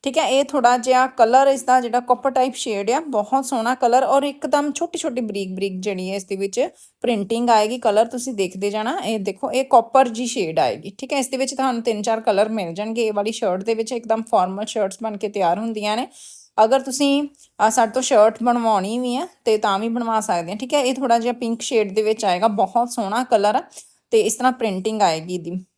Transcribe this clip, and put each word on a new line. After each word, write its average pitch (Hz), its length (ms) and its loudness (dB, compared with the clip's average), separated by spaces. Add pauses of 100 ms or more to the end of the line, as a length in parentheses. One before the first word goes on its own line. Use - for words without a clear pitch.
ਠੀਕ 277 140 -2
ਹੈ। 294 100 2
ਇਹ 269 160 4
ਥੋੜਾ 247 340 4
ਜਿਹਾ 254 300 4
ਕਲਰ 254 400 6
ਇਸ 269 160 2
ਦਾ 254 180 4
ਜਿਹੜਾ 240 180 0
ਕਾਪਰ 247 320 0
ਟਾਈਪ 254 240 2
ਸ਼ੇਡ 208 360 -4
ਆ, 277 80 2
ਬਹੁਤ 262 460 -2
ਸੋਹਣਾ 247 300 -2
ਕਲਰ 254 280 4
ਔਰ 262 200 2
ਇੱਕਦਮ 294 480 -2
ਛੋਟੀ - 280 -6
ਛੋਟੀ 254 220 -6
ਬਰੀਕ 196 340 -6
ਬਰੀਕ 190 240 -6
ਜਿਹੜੀ 185 320 -6
ਹੈ 196 40 -6
ਇਸ 190 100 -8
ਦੇ 190 100 -8
ਵਿੱਚ 196 340 -2 (320)
ਪ੍ਰਿੰਟਿੰਗ 226 480 -2
ਆਏਗੀ। 214 280 2
ਕਲਰ 220 280 2
ਤੁਸੀਂ 247 280 -8
ਦੇਖਦੇ 196 360 -4
ਜਾਣਾ। 220 360 -4
ਇਹ 220 140 -4
ਦੇਖੋ, 196 320 -6
ਇਹ 262 140 0
ਕਾਪਰ 254 420 4
ਜੀ 233 180 -6
ਸ਼ੇਡ 170 340 -2
ਆਏਗੀ, 135 380 -2
ਠੀਕ 277 160 -8
ਹੈ। 277 60 0
ਇਸ 262 80 -4
ਦੇ 269 100 -6
ਵਿੱਚ 262 180 -4
ਤੁਹਾਨੂੰ 254 260 -2
ਤਿੰਨ 220 200 -2
ਚਾਰ 220 200 -2
ਕਲਰ 208 280 2
ਮਿਲ 185 240 -6
ਜਾਣਗੇ। 220 340 -4
ਇਹ 214 60 -2
ਵਾਲੀ 208 180 -2
ਸ਼ਰਟ 190 320 -2
ਦੇ 226 100 -2
ਵਿੱਚ 220 180 -4
ਇੱਕਦਮ 226 400 -2
ਫਾਰਮਲ 190 340 0
ਸ਼ਰਟਸ 196 380 -4
ਬਣ 214 140 -6
ਕੇ 202 120 -6
ਤਿਆਰ 190 300 0
ਹੁੰਦੀਆਂ 214 380 -4
ਨੇ। 277 100 -6 (560)
ਅਗਰ 240 160 4
ਤੁਸੀਂ, 277 440 0
ਅ, - 460 -2
ਸਾਡੇ 226 220 2
ਤੋਂ 254 100 -2
ਸ਼ਰਟ 220 420 4
ਬਣਵਾਉਣੀ 226 560 0
ਵੀ 247 160 -4
ਹੈ 330 120 -4 (180)
ਤੇ 220 120 2
ਤਾਂ 208 220 0
ਵੀ 226 100 -4
ਬਣਵਾ 226 300 -2
ਸਕਦੇ 175 320 -4
ਆ, 208 40 -6
ਠੀਕ 247 180 -6
ਹੈ। 294 80 2
ਇਹ 254 120 0
ਥੋੜਾ 247 260 2
ਜਿਹਾ 240 140 -2
ਪਿੰਕ 233 280 -6
ਸ਼ੇਡ 214 340 -2
ਦੇ 220 60 2
ਵਿੱਚ 220 240 -2
ਆਏਗਾ, 185 220 0
ਬਹੁਤ 220 440 0
ਸੋਹਣਾ 220 320 -2
ਕਲਰ 214 320 2
ਆ 330 80 0 (480)
ਤੇ 220 100 4
ਇਸ 214 140 0
ਤਰ੍ਹਾਂ 254 160 2
ਪ੍ਰਿੰਟਿੰਗ 214 500 -4
ਆਏਗੀ 170 340 0
ਇਹਦੀ 175 300 -8 (120)